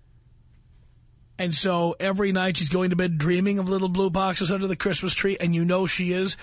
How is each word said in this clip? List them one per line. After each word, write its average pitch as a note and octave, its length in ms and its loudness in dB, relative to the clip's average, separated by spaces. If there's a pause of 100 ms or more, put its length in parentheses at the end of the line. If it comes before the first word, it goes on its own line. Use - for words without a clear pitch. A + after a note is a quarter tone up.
(1400)
And F3 160 -2
so F3 440 0
every G3 320 0
night F#3 260 0
she's D#3 120 -2
going F#3 220 2
to F3+ 40 0
bed F3 220 0
dreaming F3+ 400 2
of F#3 120 -2
little F#3+ 200 0
blue F#3+ 200 2
boxes F#3+ 420 0
under G3 160 -2
the F#3 80 0
Christmas F#3 380 -2
tree, G3 260 0
and E3+ 160 2
you E3+ 100 2
know F#3 220 2
she F3+ 240 -2
is, F#3 320 -2